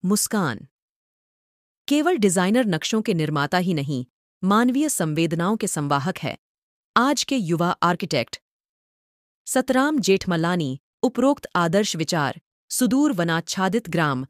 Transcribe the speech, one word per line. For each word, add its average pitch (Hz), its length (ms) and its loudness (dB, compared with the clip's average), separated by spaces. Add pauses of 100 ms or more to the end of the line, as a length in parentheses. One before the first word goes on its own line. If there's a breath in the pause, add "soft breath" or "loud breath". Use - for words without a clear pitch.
मुस्कान। 180 540 -2 (1300)
केवल 302 300 2
डिजाइनर 202 480 2
नक्शों 202 360 -2
के 214 120 -2
निर्माता 151 440 0
ही 180 160 0
नहीं, 139 320 -4 (380)
मानवीय 247 460 2
संवेदनाओं 170 680 0
के 208 100 -4
संवाहक 143 500 -2
है - 200 -6 (600)
आज 254 260 2
के 269 140 -2
युवा 175 460 0
आर्किटेक्ट। 170 560 -2 (1040)
सतराम 262 540 2
जेठमलानी, 170 800 0 (240)
उपरोक्त 262 520 0
आदर्श 180 400 2
विचार, 156 460 -2 (280)
सुदूर 262 420 2
वनाच्छादित 175 760 -2
ग्राम 147 400 0